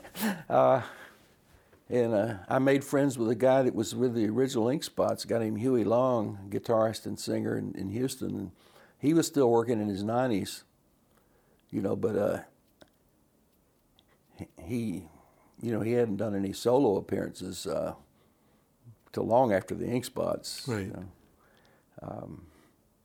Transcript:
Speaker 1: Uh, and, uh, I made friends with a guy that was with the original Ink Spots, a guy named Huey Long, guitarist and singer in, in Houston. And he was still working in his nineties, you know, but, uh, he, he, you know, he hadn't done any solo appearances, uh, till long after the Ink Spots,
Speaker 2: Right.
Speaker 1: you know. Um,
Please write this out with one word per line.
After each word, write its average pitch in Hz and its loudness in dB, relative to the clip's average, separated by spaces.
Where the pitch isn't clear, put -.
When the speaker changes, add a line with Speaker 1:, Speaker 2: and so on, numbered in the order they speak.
Speaker 1:
Uh, 131 6
and, 117 2
uh, 110 2
I 127 2
made 139 4
friends 139 0
with 113 0
a 123 2
guy 131 6
that 127 2
was 110 -2
with 117 0
the 113 2
original 120 2
Ink 139 0
Spots, - -2
a - -14
guy 110 0
named 110 -2
Huey 123 2
Long, 110 2
guitarist 110 0
and 104 -8
singer 110 -2
in, 101 -6
in 95 -8
Houston. 113 -4
And 98 -8
he 147 2
was 160 4
still 131 4
working 117 4
in 104 0
his 98 -2
nineties, 113 -2
you 107 -4
know, 104 0
but, 101 0
uh, 101 0
he, 95 -12
he, 104 -6
you 117 -4
know, 107 0
he 113 -2
hadn't 113 0
done 107 -4
any 98 -2
solo 120 4
appearances, 95 -6
uh, 80 -4
till 107 -2
long 117 4
after 95 0
the 90 -6
Ink 117 -2
Spots, - -6
Speaker 2:
Right. 104 -4
Speaker 1:
you 107 -10
know. 95 -12
Um, - -12